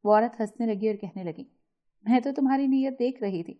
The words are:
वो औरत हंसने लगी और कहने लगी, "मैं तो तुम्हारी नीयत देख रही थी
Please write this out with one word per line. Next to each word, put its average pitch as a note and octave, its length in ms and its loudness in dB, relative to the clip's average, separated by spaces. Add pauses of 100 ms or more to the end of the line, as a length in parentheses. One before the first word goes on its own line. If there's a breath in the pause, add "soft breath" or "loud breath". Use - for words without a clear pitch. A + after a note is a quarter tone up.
वो G#3 80 6
औरत A3+ 260 4
हंसने A3 280 -4
लगी G#3+ 220 0
और G#3 60 -2
कहने F#3+ 280 -12
लगी, E3 220 -8 (600)
"मैं A#3+ 160 4
तो C#4 100 -4
तुम्हारी C4+ 360 0
नीयत C4+ 300 0
देख B3+ 240 -2
रही F#3+ 220 -4
थी - 160 -14